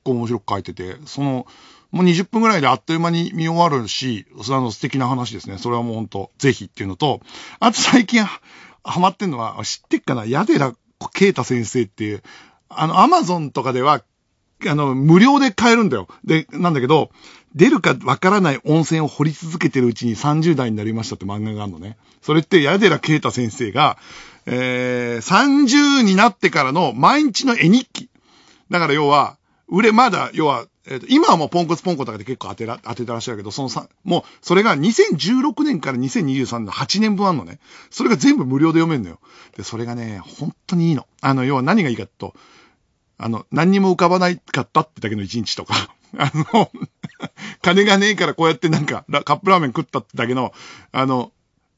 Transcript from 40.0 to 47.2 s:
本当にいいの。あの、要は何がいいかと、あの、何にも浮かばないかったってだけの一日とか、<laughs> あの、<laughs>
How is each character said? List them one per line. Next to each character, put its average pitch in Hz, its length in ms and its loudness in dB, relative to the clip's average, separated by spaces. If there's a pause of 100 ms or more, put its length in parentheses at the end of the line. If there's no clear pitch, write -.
本 156 160 -8 (120)
当 180 100 -2
に 170 120 2
い 165 40 2
い - 20 2
の。 - 120 -6 (160)
あ 135 100 0
の、 127 120 0
要 143 100 0
は 127 80 0
何 180 220 2
が 139 40 0
い 117 60 -2
い - 20 -4
か 101 100 -10
と、 - 280 -14 (840)
あ 110 120 -8
の、 113 220 -6
何 160 200 2
に 196 100 4
も 190 120 4
浮 170 40 0
か 175 120 4
ば 185 100 2
な 180 100 2
い 180 100 -4
か - 240 -6
っ - 80 -8
た 156 100 2
っ - 80 -6
て - 120 -20
だ 110 80 -6
け 107 80 -4
の 101 60 -6
一 95 140 -10
日 104 180 -6
と 92 100 -10
か、 - 300 -6 (100)
<laughs> - 140 -16
あ 139 160 0
の、 160 360 2 (460)
<laughs> - 460 -16